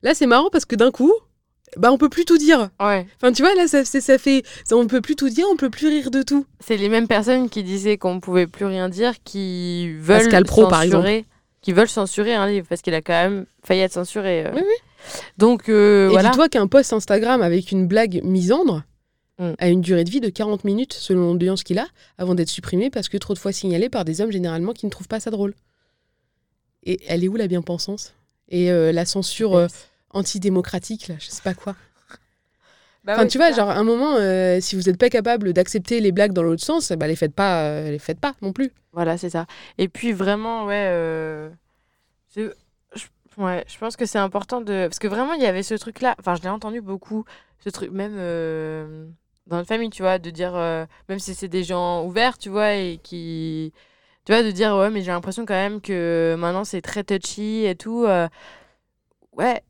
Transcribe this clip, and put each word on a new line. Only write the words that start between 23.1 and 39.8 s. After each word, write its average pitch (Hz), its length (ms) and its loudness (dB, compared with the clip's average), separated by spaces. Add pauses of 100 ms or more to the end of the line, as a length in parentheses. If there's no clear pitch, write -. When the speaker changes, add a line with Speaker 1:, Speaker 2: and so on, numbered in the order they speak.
Speaker 1:
trop 202 160 -6
de 180 60 -6
fois 196 140 -6
signalé 190 340 -2
par 240 160 -4
des 160 160 -4
hommes, 220 120 -2
généralement, 175 420 -4
qui - 120 -10
ne 196 60 -4
trouvent - 160 -16
pas 220 140 -8
ça 226 100 -8
drôle. 202 220 -2 (1300)
Et 180 240 -4
elle 170 160 0
est 185 60 0
où, 202 80 -4
la 214 100 -2
bien-pensance ? 175 680 -6 (360)
Et, 180 220 2
euh, 165 200 4
la 170 140 0
censure, 196 500 -2
euh, 175 80 6
Speaker 2:
Yes. - 240 -6 (240)
Speaker 1:
antidémocratique, 190 960 -4
là, 165 120 -10
je - 100 -16
sais - 140 -14
pas 185 100 -4
quoi. 185 220 -12 (1300)
Speaker 2:
Bah 202 80 -2
Speaker 1:
Enfin, 220 100 4
Speaker 2:
ouais, - 40 4
Speaker 1:
tu - 60 -2
Speaker 2:
c'est 269 40 -2
Speaker 1:
vois, 330 140 6
Speaker 2:
ça. 247 40 -2
Speaker 1:
genre, 208 140 2
à 151 80 0
un 208 60 2
moment, 247 340 2
euh, 185 420 2
si 185 160 -6
vous 185 140 0
êtes 180 80 0
pas 247 120 4
capable 220 440 0
d'accepter 185 480 0
les 202 100 2
blagues 202 220 2
dans 175 100 0
l'autre 170 200 0
sens, 311 280 -2
bah, 156 160 -4
les 160 80 -2
faites 156 180 -2
pas, 185 300 0
euh, 151 280 -4
les 147 80 -6
faites 160 200 -8
pas 285 220 -4
non 196 100 -4
plus. 254 200 -4 (200)
Speaker 2:
Voilà, 170 260 -2
c'est 175 120 -8
ça. 170 160 -4 (320)
Et 190 100 0